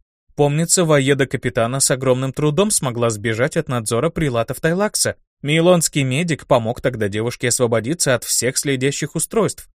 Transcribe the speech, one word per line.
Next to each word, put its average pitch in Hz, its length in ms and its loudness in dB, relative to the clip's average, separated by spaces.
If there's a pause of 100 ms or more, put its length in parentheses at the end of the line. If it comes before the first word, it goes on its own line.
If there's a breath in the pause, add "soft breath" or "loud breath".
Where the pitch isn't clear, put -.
(340)
Помнится, 151 500 2
Ваеда 139 420 4
Капитана 123 540 -2
с - 100 2
огромным 131 420 0
трудом 151 380 0
смогла 117 400 0
сбежать 113 460 -2
от 160 120 -4
надзора 120 420 -2
прилатов 123 500 -2
Тайлакса. 175 560 0 (260)
Мейлонский 160 640 2
медик 143 420 -2
помог 113 340 2
тогда 113 280 -2
девушке 113 400 -4
освободиться 120 640 0
от 117 100 -2
всех - 320 -2
следящих 139 580 -2
устройств. - 640 -2